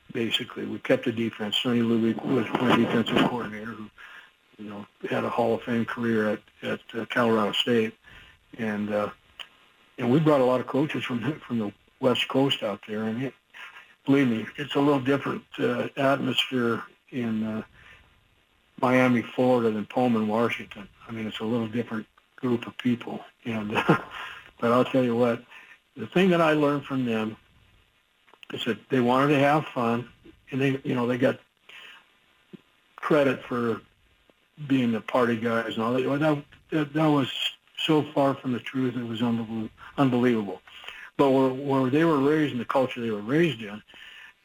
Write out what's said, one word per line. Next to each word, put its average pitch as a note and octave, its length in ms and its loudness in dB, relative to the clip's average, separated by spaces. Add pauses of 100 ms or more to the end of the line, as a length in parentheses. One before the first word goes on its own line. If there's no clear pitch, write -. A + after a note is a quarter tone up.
(120)
Basically, A2+ 520 -4
we G#2+ 140 -8
kept - 260 0
the A#2+ 80 0
defense. A2 440 -4
Sonny A#2+ 240 2
Lubick A2+ 440 2
was B2+ 220 0 (140)
my A#2+ 160 4
defensive A#2 400 2 (120)
coordinator, A2 440 -6
who, G#2+ 180 -14 (680)
you G#2+ 120 -12
know, G#2 160 -12 (240)
had A#2 140 -2
a A2+ 60 -2
Hall A#2 240 2
of A2 80 -4
Fame A#2 220 -2
career A2+ 460 0
at, G#2+ 100 -4 (220)
at, A2 180 -6 (140)
uh, A#2 120 -6
Colorado A2+ 460 2
State, A2+ 420 0 (640)
and, G#2 340 -4
uh, G#2 180 -2 (880)
and A#2+ 120 0
we C#3 80 6
brought D3+ 220 6
a B2+ 40 6
lot B2+ 160 4
of A#2+ 60 -6
coaches C3+ 380 -2
from A#2+ 160 -4
the, C3 120 -2 (140)
from A#2+ 120 -4
the G2+ 140 -4 (280)
West B2 280 2
Coast C3+ 340 0
out G2+ 260 -4
there. G#2+ 160 -6
And A2+ 200 -4
it, B2+ 100 -8 (720)
believe C#3 220 4
me, A2 180 -2 (100)
it's C#3+ 200 -6
a C#3+ 40 2
little C#3+ 200 4
different, C#3 420 -2 (160)
uh, B2 380 -2
atmosphere B2+ 840 0 (280)
in, A2+ 340 -4
uh, G#2+ 180 -6 (1160)
Miami, B2+ 420 4
Florida, B2 500 2
than G#2+ 140 -4
Pullman, A#2 420 0
Washington. G#2+ 600 -2 (180)
I - 40 -16
mean, A2+ 160 -8
it's - 140 -10
a A2 40 -6
little A2+ 220 -2
different A2+ 400 -6 (300)
group A#2+ 300 -2
of - 120 -16
people. A#2 420 -2 (240)
And, A2 320 -4
<laughs> - 120 0
uh, D3+ 100 4 (640)
but A#2 120 2
I'll B2 120 4
tell C3 200 2
you A#2 120 0
what, A#2 260 2 (540)
the A2+ 100 -10
thing F#3 240 4
that E3+ 100 4
I D#3 120 4
learned C#3+ 320 2
from C3 200 -2
them A2 320 -2 (1160)
is B2+ 120 -8
that G#2+ 140 -4 (120)
they C3 100 2
wanted C3 340 4
to C#3 40 4
have C#3+ 280 2
fun, A#2+ 420 -2 (420)
and C3 100 -4
they, C3+ 240 0
you C3 100 -2
know, B2 120 0
they B2 120 -2
got B2 200 0 (1600)
credit C#3 480 2
for A#2 360 -2 (880)
being C3 260 2
the A2 80 -2
party A#2+ 360 2
guys A2+ 380 -2
and A2 80 -2
all A#2 100 0
that. B2+ 160 0
Well, C#3 100 0
that, D3+ 260 0 (260)
that, D3 240 -2
that D#3 120 2
was C#3+ 240 2 (460)
so D3+ 260 2 (120)
far C#3 200 2
from C3+ 180 -4
the A#2 80 -4
truth, B2+ 360 -4
it A#2+ 100 -6
was A2+ 140 -6
unbel-, A2+ 500 -2 (260)
unbelievable. A#2+ 640 2 (560)
But C#3 140 4
where, C3 200 4
where C3+ 400 0
they D3+ 140 4
were D#3 140 4
raised C#3+ 340 2
and A#2+ 80 -4
the G#2+ 40 -6
culture B2+ 360 0
they A#2 100 -2
were G#2 100 -4
raised C3 420 0
in, G#2 200 -12 (640)